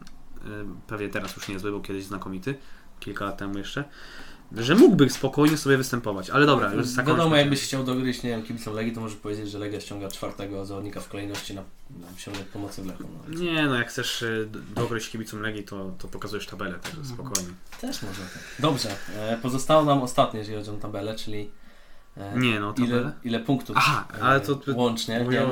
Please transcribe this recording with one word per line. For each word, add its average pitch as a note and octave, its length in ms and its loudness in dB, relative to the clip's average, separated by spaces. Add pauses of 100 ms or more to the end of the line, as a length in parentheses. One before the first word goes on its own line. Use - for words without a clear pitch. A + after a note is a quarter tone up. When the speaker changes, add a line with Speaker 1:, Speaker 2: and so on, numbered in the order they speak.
(880)
Speaker 1:
pewnie G#2 220 -4
teraz F#2+ 260 -6
już - 120 -10
niezły, G2+ 240 -4
był G2+ 100 -4
kiedyś F#2+ 240 -6
znakomity, F#2+ 500 -6 (440)
kilka - 260 -8
lat F#2+ 120 -4
temu G2+ 200 -6
jeszcze, C3+ 260 -6 (720)
że B2 180 4
mógłby F#3+ 340 12
spokojnie D3+ 480 4
sobie C#3 200 6
występować, A2+ 520 -2
ale C#3 160 6
dobra, A2+ 280 6
już - 220 0
Speaker 2:
Wiadomo, C3+ 220 4
Speaker 1:
zakończmy. D#3+ 200 6
Speaker 2:
jakbyś C#3+ 260 6
chciał C3+ 200 -2
dogryźć, B2+ 400 0
nie A#2+ 60 -2
wiem, A2+ 140 -2
kibicom A2+ 320 -6
Legii, A2+ 180 0
to A2+ 80 -6
może G#2+ 140 -6
powiedzieć, G#2 360 -6
że G#2 80 -8
Legia G2+ 200 -4
ściąga G2+ 300 -8
czwartego G2 560 -6
zawodnika G2+ 360 -8
w - 60 -12
kolejności G2+ 480 -8
na, G2 60 -10 (400)
na F2+ 160 -14
środek G2+ 300 -10
pomocy G2+ 340 -8
w F#2 40 -8
Lechu, F#2 180 -8 (260)
no. D#3+ 100 -6
Speaker 1:
Nie, E3 280 2
no C3+ 80 2
jak A#2 140 2
chcesz, - 320 -4
y, A2 300 -2
d-, A#2+ 80 -10 (160)
dogryźć A2+ 340 -2
kibicom A2 320 -8
Legii, G#2+ 220 -4
to, G2 360 -8
to F#2 80 -6
pokazujesz G2 400 -6
tabelę, G2 260 -6
także F2+ 260 -10
Speaker 3:
Mhm. C3 160 -10
Speaker 1:
spokojnie. C3 340 -4 (320)
Speaker 2:
Też C4+ 200 -6
można F#2+ 220 -8 (100)
tak. - 100 -12 (160)
Dobrze, C3+ 360 2 (220)
e, A2 240 0
pozostało C3+ 440 6
nam C#3 160 6
ostatnie, A#2+ 380 2
jeżeli G#2+ 180 -6
chodzi G#2+ 120 -8
o G#2 40 -4
tabelę, G#2 420 -4
czyli, G#2+ 340 -4 (680)
e, G2 220 -6
Speaker 1:
Nie, A#2 200 2
no, G#2 180 -2
Speaker 2:
ile, A#2+ 100 4
Speaker 1:
tabelę? B2 240 2 (120)
Speaker 2:
ile A#2 160 -2
punktów, B2+ 400 -2
Speaker 1:
Aha, C#3 280 4 (120)
Speaker 2:
e, - 40 -6
Speaker 1:
ale C3+ 180 6
to C#3 180 0 (160)
Speaker 2:
łącznie. A#2 520 2
Speaker 1:
oj, - 60 0
Speaker 2:
Nie, A#2 120 4
Speaker 1:
oj, - 60 2